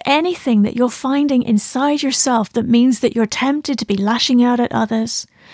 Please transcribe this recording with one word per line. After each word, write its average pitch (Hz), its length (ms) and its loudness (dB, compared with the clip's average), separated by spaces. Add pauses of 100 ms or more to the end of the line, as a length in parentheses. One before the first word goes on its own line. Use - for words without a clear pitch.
anything 294 560 0
that 202 140 0
you're 240 140 0
finding 277 520 0
inside 262 600 0
yourself 247 500 0
that 226 140 -2
means 240 320 4
that - 160 0
you're 226 100 0
tempted 277 540 -2
to 220 60 -6
be 202 120 -2
lashing 233 460 2
out 247 160 2
at 240 120 0
others, 226 540 -2 (280)